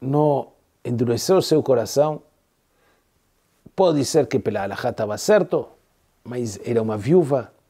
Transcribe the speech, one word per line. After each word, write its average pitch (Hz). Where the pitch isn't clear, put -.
não 143
endureceu 120
seu 147
coração. 139
Pode 160
ser 143
que 131
pela 104
alahá 101
estava 107
certo, 180
mas 117
era 117
uma 110
viúva 135